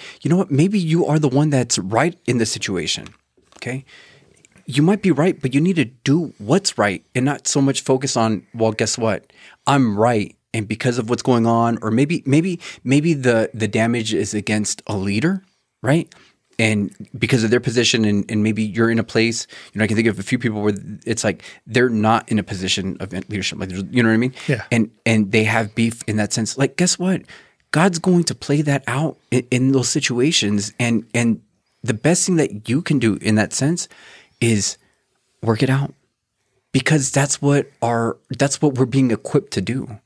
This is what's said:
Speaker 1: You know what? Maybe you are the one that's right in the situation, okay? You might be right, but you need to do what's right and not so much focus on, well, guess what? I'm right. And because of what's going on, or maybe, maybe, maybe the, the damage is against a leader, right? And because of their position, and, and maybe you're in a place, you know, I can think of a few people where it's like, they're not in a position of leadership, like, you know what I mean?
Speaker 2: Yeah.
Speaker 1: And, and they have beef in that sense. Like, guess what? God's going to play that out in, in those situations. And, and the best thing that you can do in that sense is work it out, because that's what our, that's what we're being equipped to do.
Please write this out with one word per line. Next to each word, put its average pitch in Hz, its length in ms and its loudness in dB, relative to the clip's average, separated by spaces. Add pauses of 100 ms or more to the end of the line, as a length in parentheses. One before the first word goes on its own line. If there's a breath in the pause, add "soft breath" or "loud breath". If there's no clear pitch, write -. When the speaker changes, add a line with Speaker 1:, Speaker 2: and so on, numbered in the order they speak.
(220 loud breath)
Speaker 1:
You 139 80 0
know 170 60 4
what? 190 140 0
Maybe 180 280 2
you 165 280 0
are 151 120 2
the 151 100 2
one 143 220 2
that's 127 280 0
right 113 480 0
in 123 120 0
the 113 80 2
situation, - 600 -6 (520)
okay? 131 260 -10 (800 soft breath)
You 139 160 0
might 196 180 2
be 185 120 2
right, 160 280 2
but 127 140 -4
you 139 60 4
need 180 160 2
to 147 80 2
do 139 540 -2
what's 131 380 0
right 101 280 0 (100)
and 127 100 0
not 143 220 -4
so - 160 0
much 135 200 0
focus 131 340 0
on, 110 360 0
well, 113 200 2
guess 110 260 -2
what? 110 340 -2 (340 loud breath)
I'm 131 300 2
right. 110 380 2 (180)
And 107 140 -4
because 120 320 -2
of 113 100 -4
what's 120 140 -2
going 120 240 2
on, 117 360 2
or 107 100 -2
maybe, 147 340 0
maybe, 165 320 0 (240 loud breath)
maybe 147 320 2
the, 120 400 2
the 107 140 -2
damage 113 440 0
is 104 220 -2
against 107 540 -4
a 104 80 -4
leader, 110 480 -2 (380)
right? 151 300 0 (460 soft breath)
And 110 320 0 (260)
because 113 280 0
of 110 60 2
their 120 100 4
position, 117 460 0
and, 104 240 0
and 107 120 0
maybe 110 220 0
you're 113 260 2
in 113 80 2
a 113 60 0
place, 113 420 0 (260 loud breath)
you 98 60 -8
know, 107 60 2
I - 20 0
can 107 100 0
think 113 120 4
of 95 100 0
a 98 40 -8
few 123 160 -2
people 107 240 -2
where 104 100 2 (340)
it's 110 160 -4
like, 101 220 -2 (220 loud breath)
they're 120 240 2
not 110 400 2
in 110 80 2
a 101 40 0
position 92 580 -4
of 98 120 -8
leadership, 92 480 -6
like, 95 100 -8
you 98 320 -2
know 113 60 4
what 110 60 4
I 113 40 2
mean? 127 160 -2 (140)
Speaker 2:
Yeah. 120 140 -2 (100)
Speaker 1:
And, 113 180 0 (140)
and 107 260 2
they 110 140 4
have 110 300 -2
beef 117 340 -2
in 107 80 -2
that 104 160 -2
sense. 110 260 -4
Like, 135 180 -2
guess 180 220 0
what? 185 240 -2 (500 loud breath)
God's 170 260 2
going 175 260 2
to - 100 -4
play 147 280 -2
that 143 260 0
out 139 300 -2 (120)
in, 123 200 0
in 127 220 2
those 127 180 2
situations. 117 880 0
And, 117 240 0 (100)
and 117 280 0 (420)
the 110 100 -2
best 151 320 0
thing 185 100 2
that 107 320 -2
you 131 140 0
can 147 160 0
do 110 220 2
in 107 140 2
that 107 180 2
sense 160 340 -2 (540 loud breath)
is 110 380 0 (640)
work 113 200 2
it 127 80 2
out, 139 220 0 (800)
because 135 380 2
that's 139 320 -2
what 143 280 2 (120)
our, 117 340 0 (220)
that's 139 240 0
what 143 120 2
we're 127 120 2
being 127 240 2
equipped - 440 -2
to 110 60 -2
do. 107 460 -6